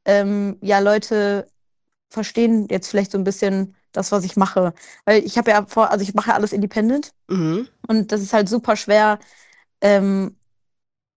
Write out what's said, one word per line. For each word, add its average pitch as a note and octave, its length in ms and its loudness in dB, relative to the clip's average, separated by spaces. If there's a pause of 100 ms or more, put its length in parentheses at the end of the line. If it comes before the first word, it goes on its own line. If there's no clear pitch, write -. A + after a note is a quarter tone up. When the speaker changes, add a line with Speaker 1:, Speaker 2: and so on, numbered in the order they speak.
Speaker 1:
ähm, G3+ 560 0
ja, G3 180 2
Leute G3+ 680 0 (600)
verstehen A3 600 0
jetzt F#3 200 -4
vielleicht G3 220 -2
so G3+ 60 -2
ein F#3+ 60 -2
bisschen G3 520 -2 (160)
das, - 200 -6
was G3+ 120 0
ich F#3 120 -10
mache. F#3 380 0 (320)
Weil G#3+ 180 4
ich - 140 -6
hab A#3 100 0
ja G#3 180 2
vor-, A3 240 0
also G3+ 140 -2
ich G3 100 -6
mache G#3+ 160 0
ja A3 60 4
alles G#3 160 0
independent. A3 600 -2 (160)
Speaker 2:
Mhm. F3+ 400 -2 (200)
Speaker 1:
Und A3 240 0
das G#3 100 -2
ist G3 100 -10
halt G#3+ 160 4
super A3+ 280 -2
schwer, G#3+ 420 2 (640)
ähm, G3 560 0 (800)